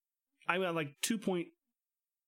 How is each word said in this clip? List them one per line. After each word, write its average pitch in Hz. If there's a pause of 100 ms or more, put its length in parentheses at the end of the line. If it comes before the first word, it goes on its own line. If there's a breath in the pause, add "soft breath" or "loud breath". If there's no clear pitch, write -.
(480)
I'm 180
at, 175
like, 151
two 226
point 175 (800)